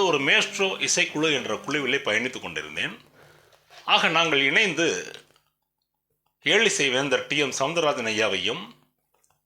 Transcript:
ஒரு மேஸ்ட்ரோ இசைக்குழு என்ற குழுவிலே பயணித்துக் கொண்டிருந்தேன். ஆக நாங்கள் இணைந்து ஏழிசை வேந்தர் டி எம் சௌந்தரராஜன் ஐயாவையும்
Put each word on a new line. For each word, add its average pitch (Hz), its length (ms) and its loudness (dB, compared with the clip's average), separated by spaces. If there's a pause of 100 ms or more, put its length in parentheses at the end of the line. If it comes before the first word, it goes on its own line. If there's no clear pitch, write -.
ஒரு 160 180 2
மேஸ்ட்ரோ 190 480 2 (120)
இசைக்குழு 156 520 0
என்ற 113 240 -2
குழுவிலே 139 420 -2
பயணித்துக் 110 460 -2
கொண்டிருந்தேன். 82 500 -8 (920)
ஆக 196 240 2
நாங்கள் 160 340 2
இணைந்து 165 460 2 (1500)
ஏழிசை 175 460 4
வேந்தர் 127 380 0
டி 147 100 -2
எம் 135 200 0
சௌந்தரராஜன் 139 520 0
ஐயாவையும் 104 540 -2 (800)